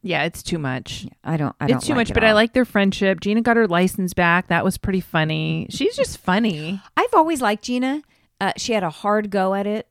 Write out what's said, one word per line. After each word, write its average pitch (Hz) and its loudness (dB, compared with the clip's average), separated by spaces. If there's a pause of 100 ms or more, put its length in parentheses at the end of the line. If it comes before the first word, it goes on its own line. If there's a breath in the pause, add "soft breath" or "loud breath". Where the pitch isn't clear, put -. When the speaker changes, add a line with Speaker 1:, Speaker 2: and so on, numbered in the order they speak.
Speaker 1:
Yeah, 156 -2
it's - -6
too 180 -4
much. 131 -6
Speaker 2:
Yeah, - -12 (140)
I 156 -2
don't, 147 -2
I - -6
Speaker 1:
It's 190 2
Speaker 2:
don't - 2
Speaker 1:
too - -8
Speaker 2:
like 269 0
Speaker 1:
much, 233 0
Speaker 2:
it - -6
Speaker 1:
but 220 2
Speaker 2:
at - 6
Speaker 1:
I 220 6
Speaker 2:
all. - 6
Speaker 1:
like 226 4
their 254 2
friendship. 196 0
Gina 214 0
got 233 2
her 226 4
license 180 0
back. 175 2
That 170 2
was 185 0
pretty 190 -2
funny. 156 -2
She's 427 -2
just 539 -2
funny. 190 -2 (120)
Speaker 2:
I've 453 0
always 320 2
liked 214 -2
Gina. 262 -2 (360)
Uh, 196 0
she - -2
had 208 0
a 175 -2
hard 208 0
go 190 0
at 202 -2
it 208 -4